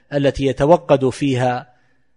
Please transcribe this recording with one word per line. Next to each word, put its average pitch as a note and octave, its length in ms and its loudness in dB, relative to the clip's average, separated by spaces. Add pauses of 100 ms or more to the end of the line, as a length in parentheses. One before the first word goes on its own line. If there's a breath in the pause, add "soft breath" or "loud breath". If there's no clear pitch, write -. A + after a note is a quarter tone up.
(120)
التي C#3 340 -2
يتوقد C#3 640 2
فيها B2+ 680 -4 (420)